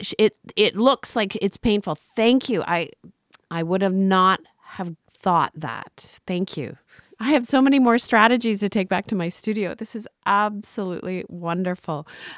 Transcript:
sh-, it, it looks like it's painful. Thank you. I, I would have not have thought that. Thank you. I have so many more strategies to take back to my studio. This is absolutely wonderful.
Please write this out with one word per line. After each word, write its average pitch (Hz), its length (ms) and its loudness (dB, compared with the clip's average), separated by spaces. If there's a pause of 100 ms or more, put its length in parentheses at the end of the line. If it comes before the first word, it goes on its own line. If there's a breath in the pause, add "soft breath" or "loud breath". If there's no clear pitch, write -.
sh-, - 120 -10
it, 214 160 2 (200)
it 196 200 2
looks 240 400 0
like 208 260 -2
it's 196 160 -2
painful. 208 380 -2 (200)
Thank 247 340 4
you. 190 180 0
I, 170 220 -2 (600)
I 165 140 -4
would 185 180 0
have 190 140 2
not 190 460 4 (220)
have 175 320 -10 (160)
thought 170 440 0
that. - 720 -12
Thank 185 300 -4
you. 131 200 -8 (420 soft breath)
I 247 120 -2
have 247 160 2
so 269 140 4
many 277 180 6
more 240 180 6
strategies 233 600 2
to 202 100 0
take 190 200 -2
back 190 180 -2
to 214 80 -4
my 170 140 -2
studio. 208 440 -4
This - 220 -12
is 220 120 -12 (180)
absolutely 202 1000 -4
wonderful. 170 800 -6 (300 loud breath)